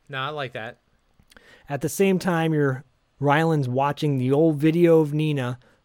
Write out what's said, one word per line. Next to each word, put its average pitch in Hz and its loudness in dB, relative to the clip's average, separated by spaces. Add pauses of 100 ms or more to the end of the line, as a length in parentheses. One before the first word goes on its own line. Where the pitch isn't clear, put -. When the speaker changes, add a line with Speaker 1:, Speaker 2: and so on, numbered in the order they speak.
Speaker 1:
no, 139 -10
I 135 -6
like 147 -10
that. 117 -12 (920)
Speaker 2:
At 139 -6
the 156 -2
same 190 0
time, 165 0
you're, 139 0 (340)
Ryland's 147 2
watching 139 -2
the 127 0
old 151 2
video 160 4
of 147 -2
Nina 143 -4 (260)